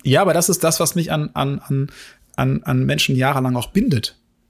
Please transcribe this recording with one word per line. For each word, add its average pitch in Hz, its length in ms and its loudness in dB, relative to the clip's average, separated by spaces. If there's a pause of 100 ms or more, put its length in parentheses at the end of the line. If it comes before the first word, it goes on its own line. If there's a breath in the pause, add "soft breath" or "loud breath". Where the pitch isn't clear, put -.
Ja, 139 180 4
aber 202 120 2
das 220 160 2
ist 180 160 0
das, 160 160 0
was 160 140 -2
mich 165 180 -2
an, 151 200 -2
an, 139 260 -2
an, 139 320 -4 (440 loud breath)
an, 135 280 0
an 131 220 2
Menschen 139 300 0
jahrelang 131 400 0
auch 123 160 -4
bindet. 190 460 0 (320)